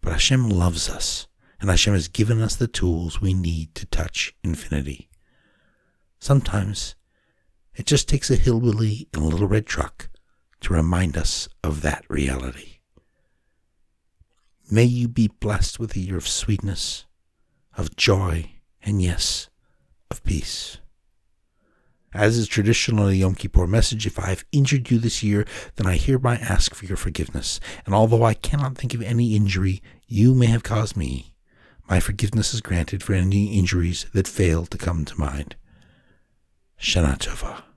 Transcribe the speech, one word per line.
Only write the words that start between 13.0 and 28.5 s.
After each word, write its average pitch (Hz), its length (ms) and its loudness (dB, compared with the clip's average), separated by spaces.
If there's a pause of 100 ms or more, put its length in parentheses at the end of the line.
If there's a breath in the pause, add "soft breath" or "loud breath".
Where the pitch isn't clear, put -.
May 113 140 6
you 123 240 2
be 120 200 2
blessed - 500 -2
with 113 180 -8
a 101 40 -4
year 92 160 -6
of 82 120 -6
sweetness, - 760 -4 (680)
of - 200 -6
joy, 92 560 0 (300)
and 101 200 0
yes, - 480 -2 (600)
of - 140 -10
peace. - 540 -4 (1400)
As 107 220 2
is 113 100 2
traditional 107 580 2
in 98 80 4
the 95 60 4
Yom 92 160 2
Kippur - 320 2
message, 110 400 2
if 110 120 -6
I 92 80 -6
have 95 260 -4
injured 135 380 2
you 120 80 4
this 113 240 -2
year, 104 240 2 (300 loud breath)
then 98 100 -2
I 92 100 2
hereby 127 400 2
ask - 380 0
for - 100 -16
your 90 140 -6
forgiveness. - 600 -6 (280 loud breath)
And 98 80 0
although 113 280 4
I 113 120 4
cannot 131 420 -2